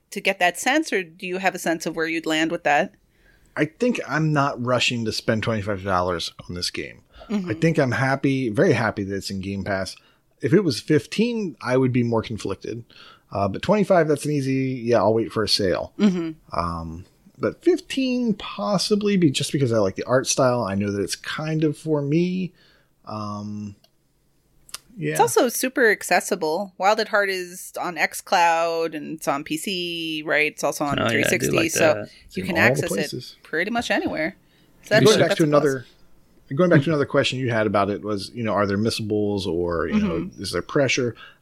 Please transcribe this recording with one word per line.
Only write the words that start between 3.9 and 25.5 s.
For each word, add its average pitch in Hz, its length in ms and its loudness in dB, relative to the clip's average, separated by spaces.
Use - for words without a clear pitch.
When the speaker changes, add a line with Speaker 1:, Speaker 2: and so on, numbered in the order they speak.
Speaker 2:
I'm 156 240 0
not 139 320 0
rushing 120 400 0
to 110 80 -2
spend 107 320 -2
twenty-five 104 400 -2
dollars 90 480 0
on 90 80 -10
this 87 140 -4
game. 62 320 -12
Speaker 1:
Mm-hmm. 190 220 -2
Speaker 2:
I - 20 -2
think 160 240 2
I'm 135 140 2
happy, 131 580 0
very 139 240 4
happy 107 300 0
that 98 120 -6
it's 98 140 -6
in 98 120 -6
Game 98 220 -6
Pass. 95 320 -4
If 123 120 2
it 196 100 6
was 147 180 -2
fifteen, 202 800 0
I 127 160 0
would 131 160 2
be 123 100 2
more 113 200 0
conflicted. 107 600 -8
Uh, 101 160 0
but 98 140 -4
twenty-five, 185 460 4
that's 147 180 0
an 143 60 -2
easy, 135 520 -2
yeah, 117 140 4
I'll 104 160 4
wait 113 180 0
for 110 120 0
a 101 40 -2
sale. 90 520 0
Speaker 1:
Mm-hmm. 170 600 0
Speaker 2:
Um, 85 460 -6
but - 260 -4
fifteen 254 680 0
possibly, 208 840 0
be, 175 120 6
just 135 220 -4
because 135 200 0
I 110 60 2
like 95 180 2
the - 100 -6
art 127 220 2
style. 123 360 2
I 98 120 -2
know 101 160 0
that 101 100 -2
it's 87 140 -4
kind 156 480 -4
of 151 140 0
for 151 240 -2
me. 175 520 0
Um, 104 680 -8
yeah. 151 140 -4
Speaker 1:
It's 156 100 -4
also 427 260 2
super - 420 2